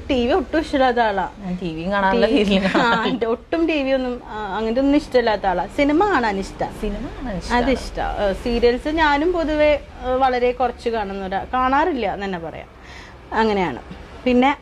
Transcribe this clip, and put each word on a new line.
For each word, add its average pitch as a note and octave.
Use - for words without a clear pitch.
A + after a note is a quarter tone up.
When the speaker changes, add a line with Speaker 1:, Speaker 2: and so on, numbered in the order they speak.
Speaker 1:
ടി B3
വി C4+
ഒട്ടും D#4+
ഇഷ്ടമില്ലാത്ത C4
ആളാ. G3
Speaker 2:
ഞാൻ F3+
ടി E3
വിയും E3+
കാണാറില്ല, F#3+
Speaker 1:
ടി A3
വി G#3+
Speaker 2:
സീരിയലും G3
കാണാറില്ല. A#3
Speaker 1:
ആ, -
ഒട്ടും E4
ടി D#4
വി C4
ഒന്നും, B3+
ആ, G#3+
അങ്ങനത്തെ A3+
ഒന്നും C#4
ഇഷ്ടമില്ലാത്ത A#3
ആളാ. F3
സിനിമ D4
കാണാൻ A3+
ഇഷ്ടാ. F#3
Speaker 2:
സിനിമ G#3+
കാണാൻ B3+
ഇഷ്ടാ. A3+
Speaker 1:
അതിഷ്ടാ. A#3+
ഏ, G3
സീരിയൽസ് A#3+
ഞാനും D#4
പൊതുവെ, D4+
ഏ, B3+
വളരെ B3+
കുറച്ച് B3
കാണുന്ന G3
ഒരാ-, F#3+
കാണാറില്ല C4
എന്ന് G3
തന്നെ F#3+
പറയാം. D#3+
അങ്ങനെയാണ്. G3+
പിന്നെ C4